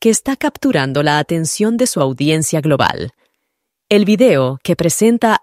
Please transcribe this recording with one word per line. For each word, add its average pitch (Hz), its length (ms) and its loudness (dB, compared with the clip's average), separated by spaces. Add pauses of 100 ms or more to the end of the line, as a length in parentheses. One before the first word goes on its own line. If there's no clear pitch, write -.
que 226 80 0
está 247 260 -2
capturando 147 680 -2
la 147 160 2
atención 165 580 -2
de 247 100 0
su 214 140 -4
audiencia 147 640 -2
global. 135 500 -2 (760)
El 208 160 4
video, 165 560 2
que 175 140 -2
presenta 220 640 2